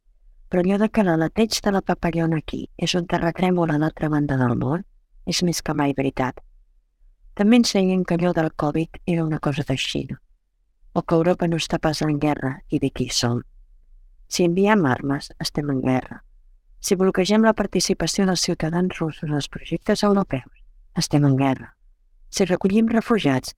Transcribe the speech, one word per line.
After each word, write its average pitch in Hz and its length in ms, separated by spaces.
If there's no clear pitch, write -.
Però 180 100
allò 190 200
de 214 100
que 220 160
l'aleteig 165 560
de 208 80
la 196 100
papallona 165 640
aquí - 220
és - 220
un 175 80
terratrèmol 170 640
a 151 80
l'altra 156 320
banda 147 260
del 120 220
món 143 240
és 180 180
més 170 200
que 156 100
mai 143 240
veritat. 135 440
També 214 280
ens 233 120
deien 185 300
que 175 160
allò 175 160
del 160 160
covid 156 560
era 165 160
una 156 160
cosa 147 280
de 135 120
Xina, 135 400
o 175 80
que - 140
Europa 175 320
no 165 100
està 156 220
pas 156 260
en 147 140
guerra 143 380
i 151 100
d'aquí 131 300
som. 120 320
Si - 160
enviem 190 420
armes, 139 540
estem 151 320
en 131 100
guerra. 127 400
Si 185 200
bloquegem 190 480
la 220 80
participació 190 720
dels 180 160
ciutadans 175 560
russos 156 320
als 143 160
projectes - 560
europeus, 196 480
estem 147 260
en 135 140
guerra. 135 320
Si 196 120
recollim 196 440
refugiats, 185 680